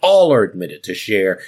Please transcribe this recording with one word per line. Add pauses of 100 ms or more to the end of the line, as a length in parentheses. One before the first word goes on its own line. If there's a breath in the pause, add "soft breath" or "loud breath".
All
are
admitted
to
share